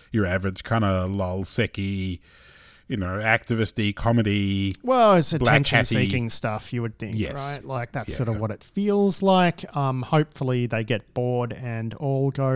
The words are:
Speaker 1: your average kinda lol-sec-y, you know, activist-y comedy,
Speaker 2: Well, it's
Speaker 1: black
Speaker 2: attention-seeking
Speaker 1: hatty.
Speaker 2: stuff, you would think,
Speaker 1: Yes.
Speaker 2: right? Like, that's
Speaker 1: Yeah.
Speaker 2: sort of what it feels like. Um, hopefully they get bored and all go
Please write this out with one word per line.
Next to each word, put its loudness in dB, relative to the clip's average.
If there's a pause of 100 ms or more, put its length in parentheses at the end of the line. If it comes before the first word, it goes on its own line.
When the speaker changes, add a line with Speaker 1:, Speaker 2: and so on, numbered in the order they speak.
(120)
Speaker 1:
your 2
average -2
kinda 0
lol-sec-y, -4 (720)
you -4
know, -2
activist-y 0
comedy, 0
Speaker 2:
Well, 6
it's 4
Speaker 1:
black 4
Speaker 2:
attention-seeking 2
Speaker 1:
hatty. -4
Speaker 2:
stuff, -6
you -2
would -8
think, -8
Speaker 1:
Yes. -4
Speaker 2:
right? -8
Like, -8
that's -8
Speaker 1:
Yeah. -4
Speaker 2:
sort -2
of -2
what -2
it -10
feels 0
like. 4 (100)
Um, 0
hopefully 0
they -2
get -4
bored -2
and -8
all 0
go 0